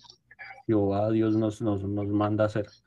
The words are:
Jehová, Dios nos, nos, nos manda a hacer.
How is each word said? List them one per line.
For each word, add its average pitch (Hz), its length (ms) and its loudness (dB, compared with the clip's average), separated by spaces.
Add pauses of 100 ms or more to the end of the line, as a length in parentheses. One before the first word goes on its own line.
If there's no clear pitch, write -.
(680)
Jehová, 104 440 2
Dios 110 240 2
nos, 110 260 0
nos, 101 220 -2
nos 101 240 -4
manda 104 380 2
a - 20 -2
hacer. 107 200 -4 (200)